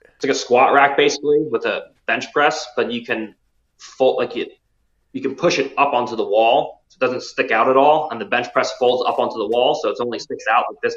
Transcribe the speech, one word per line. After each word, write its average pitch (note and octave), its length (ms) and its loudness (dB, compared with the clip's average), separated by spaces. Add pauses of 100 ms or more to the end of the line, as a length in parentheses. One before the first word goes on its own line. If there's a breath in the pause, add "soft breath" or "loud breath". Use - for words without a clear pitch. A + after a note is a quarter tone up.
(160)
it's - 80 -10
like C3+ 80 0
a C#3 40 -2
squat B2+ 380 4
rack C#3 240 6
basically D3 440 2
with A#2+ 240 -4
a G2+ 260 -4 (160)
bench A#2 240 -4
press, D3+ 340 0 (120)
but A#2 140 0
you A#2 140 -8
can A2 300 -6 (420)
fold, - 400 0
like, A#2+ 200 -4
it, - 160 -8 (580)
you C3 100 -10
can C3+ 140 -4
push E3 240 0
it C3+ 180 -4
up C#3+ 140 2
onto A#2 240 -2
the G#2+ 80 -2
wall A2 640 0
so - 100 -20
it - 80 -20
doesn't B2 180 -4
stick - 280 -6
out A2+ 160 2
at C3 80 4
all, D3+ 360 4
and A2+ 100 -10
the G2+ 40 -8
bench B2 280 -4
press B2 240 -2
folds B2 280 2
up A2+ 140 -2
onto A2+ 180 -4
the G#2 100 -2
wall B2 280 2
so C3+ 140 -4
it - 100 -4
only A#2+ 200 -6
sticks - 300 -12
out, A2+ 200 2
like, - 120 -14
this A#2 160 -2